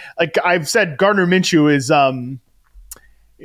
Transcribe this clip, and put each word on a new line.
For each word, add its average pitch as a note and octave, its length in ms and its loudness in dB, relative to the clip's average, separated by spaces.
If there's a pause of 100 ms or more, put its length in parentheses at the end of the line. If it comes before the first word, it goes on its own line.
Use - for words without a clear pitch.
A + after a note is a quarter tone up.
(180)
like E3+ 260 -2
I've F3 240 -2
said, F#3 300 -2
Gardner G3 300 2
Minshew D#3+ 460 2
is, C#3 180 -2
um, C3 480 0 (1040)